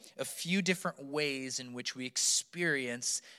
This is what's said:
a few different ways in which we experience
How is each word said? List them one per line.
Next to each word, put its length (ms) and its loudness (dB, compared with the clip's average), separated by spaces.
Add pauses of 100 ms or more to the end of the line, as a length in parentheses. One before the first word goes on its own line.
(200)
a 60 -2
few 360 2
different 420 0
ways 560 -2
in 140 -8
which 220 -4
we 100 -4
experience 1160 2 (160)